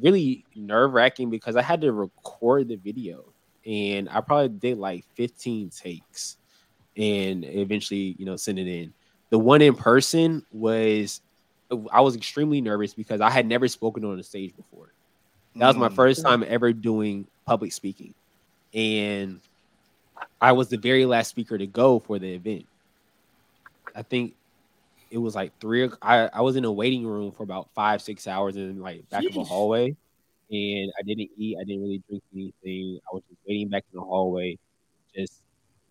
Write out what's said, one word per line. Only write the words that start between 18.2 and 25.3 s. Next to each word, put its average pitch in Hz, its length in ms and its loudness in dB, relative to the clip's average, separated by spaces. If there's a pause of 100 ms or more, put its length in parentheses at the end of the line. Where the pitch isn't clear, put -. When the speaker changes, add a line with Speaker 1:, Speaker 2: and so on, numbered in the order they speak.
Speaker 1:
And 104 680 -2 (1000)
I 127 120 8
was 127 160 2
the 127 100 -6
very 131 260 2
last 120 260 0
speaker 113 280 -6
to 98 80 -6
go 117 320 4
for 104 220 -6
the 92 140 -10
event. 90 320 -10 (1300)
I 117 80 -12
think 120 320 -4 (760)
it 113 80 -8
was, 113 160 -2